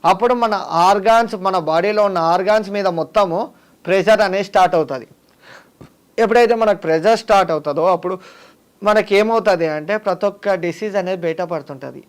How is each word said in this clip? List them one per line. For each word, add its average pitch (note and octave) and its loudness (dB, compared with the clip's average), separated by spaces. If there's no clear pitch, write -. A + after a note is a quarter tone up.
అప్పుడు A#3 2
మన G#3+ 0
ఆర్గాన్స్, A3 2
మన F#3+ 0
బాడీలో G3+ 0
ఉన్న F3+ -2
ఆర్గాన్స్ G3+ 0
మీద F#3+ -2
మొత్తము F3+ 0
ప్రెషర్ G3 2
అనేది F#3+ -4
స్టార్ట్ F#3 2
అవుతుంది. C#3 -6
ఎప్పుడైతే A#3 2
మనకు G#3 0
ప్రెషర్ E3 2
స్టార్ట్ F#3+ 2
అవుతుందో D3+ -4
అప్పుడు F3+ -6
మనకేమవుతుంది G#3 2
అంటే D#3 -6
ప్రతి F#3 -2
ఒక్క G3 -4
డిసీజ్ F#3+ -6
అనేది F#3 -6
బయటపడుతుంటది. D3 -8